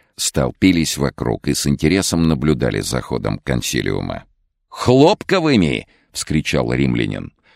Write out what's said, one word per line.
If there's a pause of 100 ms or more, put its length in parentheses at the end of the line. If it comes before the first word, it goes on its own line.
(180)
столпились
вокруг
и
с
интересом
наблюдали
за
ходом
консилиума. (420)
«Хлопковыми!» — (240)
вскричал
римлянин. (220)